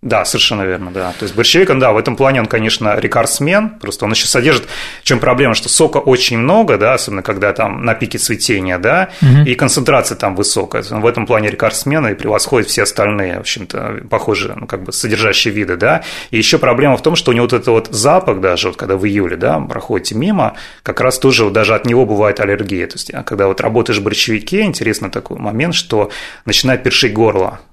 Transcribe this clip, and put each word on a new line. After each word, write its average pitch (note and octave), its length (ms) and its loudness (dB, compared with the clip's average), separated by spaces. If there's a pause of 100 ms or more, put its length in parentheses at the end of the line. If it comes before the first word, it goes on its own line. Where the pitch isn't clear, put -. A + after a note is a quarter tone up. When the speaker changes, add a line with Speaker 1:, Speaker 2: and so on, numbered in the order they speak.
Speaker 1:
Да, A#2 220 0
совершенно A2 380 0
верно, F#2 320 -4
да. F2+ 240 -4
То - 60 -6
есть F#2+ 120 -6
борщевик, E3 360 4
он, C3+ 80 2
да, B2+ 120 4
в G#2+ 60 4
этом A#2 180 0
плане C3+ 240 2
он, A2 60 0
конечно, A2 540 0
рекордсмен, C#3+ 720 0 (120)
просто - 240 -6
он G#2+ 60 0
еще - 160 0
содержит, C3 380 2 (360)
в - 20 -20
чем C3 140 2
проблема, B2 380 2
что - 120 -6
сока D#3 300 2
очень B2 400 2
много, D#3 400 4
да, A2 160 4
особенно G2+ 300 -4
когда G2 300 0
там G#2+ 320 -2
на A2+ 100 0
пике A#2 240 -6
цветения, F#2 580 -2
да, D3+ 320 0 (120)
Speaker 2:
Мгм. C#3+ 240 8
Speaker 1:
и B2+ 100 2
концентрация B2 600 2
там F#2+ 200 -2
высокая. G#2 480 -2
В A2 240 -2
этом A#2+ 180 0
плане G#2+ 240 0
рекордсмены A#2+ 600 0
и - 20 -2
превосходят G#2+ 560 0
все A2+ 140 0
остальные, G2+ 540 -2
в - 20 -8
общем-то, G#2 680 -8
похожие, G2 480 -2
ну, - 120 -12
как F#2+ 160 -8
бы F#2 80 -10
содержащие A2 640 0
виды, F#2 200 -2
да. B2+ 280 0 (260)
И A#2 80 -2
еще - 220 2
проблема C3 380 2
в - 40 -4
том, D#3+ 140 2
что - 160 2
у - 20 4
него B2 120 2
вот A#2 80 0
этот A#2 160 0
вот A2+ 200 2
запах A#2 520 2
даже, F#2 260 0
вот F2 100 -6
когда F#2+ 200 -2
в F#2+ 100 -2
июле, G2 300 0
да, E2 220 0
проходите - 540 -6
мимо, D3+ 400 0 (300)
как - 180 -4
раз B2 160 0
тоже B2+ 280 4
вот G2 80 0
даже A2 200 2
от G#2+ 140 0
него A#2+ 180 4
бывает G#2 340 2
аллергия. G2+ 460 -2
То - 80 -10
есть, - 180 -12
а - 120 -10
когда G2 240 0
вот F#2+ 120 0
работаешь A2+ 400 0
в G2+ 40 -6
борщевике, A2 640 -2
интересно G#2+ 440 -2
такой - 300 -10
момент, A2 340 -2
что G#2 380 0 (340)
начинает B2 380 2
першить A#2+ 300 2
горло. G2+ 460 2 (120)